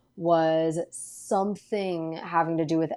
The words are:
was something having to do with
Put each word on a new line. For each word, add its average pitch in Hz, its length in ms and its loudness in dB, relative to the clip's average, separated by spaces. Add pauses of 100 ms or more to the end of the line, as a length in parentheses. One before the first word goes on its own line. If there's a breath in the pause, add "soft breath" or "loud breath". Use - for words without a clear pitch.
(180)
was 160 600 2 (120)
something 190 1200 -4
having 165 420 0
to 165 80 2
do 160 140 2
with 160 180 2